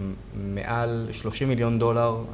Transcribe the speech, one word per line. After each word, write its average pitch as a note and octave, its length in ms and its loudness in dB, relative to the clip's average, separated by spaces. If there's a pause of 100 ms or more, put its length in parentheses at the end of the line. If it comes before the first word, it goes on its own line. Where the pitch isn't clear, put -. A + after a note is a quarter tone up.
(360)
מעל A2+ 760 -2
שלושים A2 360 -2
מיליון A#2 320 2
דולר, A#2 360 4 (180)